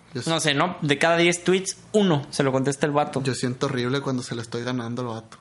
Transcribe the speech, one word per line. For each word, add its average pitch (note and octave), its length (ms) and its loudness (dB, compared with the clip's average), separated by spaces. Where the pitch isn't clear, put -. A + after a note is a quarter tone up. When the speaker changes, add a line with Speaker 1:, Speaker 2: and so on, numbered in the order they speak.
Speaker 1:
Yo B2 140 -6
Speaker 2:
no E3 120 0
Speaker 1:
sí. D3 100 0
Speaker 2:
sé, C#3+ 40 4
¿no? E3+ 280 0
De C#3+ 180 2
cada E3 180 4
diez E3+ 260 4
tweets, F#3+ 340 0
uno F3+ 360 4
se - 140 0
lo C3+ 80 2
contesta C3+ 340 0
el D3+ 60 2
vato. D3 320 0
Speaker 1:
Yo C3 100 0
siento B2+ 320 -4
horrible C3 360 -2
cuando C3 200 -4
se A#2+ 140 -8
lo A#2 80 -8
estoy A#2+ 200 -8
ganando A#2+ 380 -6
al B2+ 60 -6
vato. A2+ 340 -10